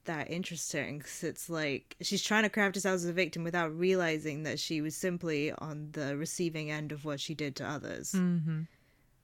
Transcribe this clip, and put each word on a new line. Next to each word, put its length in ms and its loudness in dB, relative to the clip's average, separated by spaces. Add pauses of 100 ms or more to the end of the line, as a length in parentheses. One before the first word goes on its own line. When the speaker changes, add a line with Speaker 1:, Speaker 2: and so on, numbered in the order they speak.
Speaker 1:
that 260 -4
interesting, 680 -4
'cause 240 -8
it's 260 -6
like, 520 -2
she's 220 0
trying 200 6
to 60 4
craft 260 2
herself 200 2
as 100 0
a 80 0
victim 300 2
without 340 0
realizing 640 2
that 160 -2
she 220 0
was 140 -2
simply 580 0
on 380 -6
the 260 -2
receiving 540 0
end 200 -2
of 140 -6
what 140 -2
she 160 -4
did 220 -2
to 100 -4
others. 460 -4
Speaker 2:
Mm-hmm. 500 2 (600)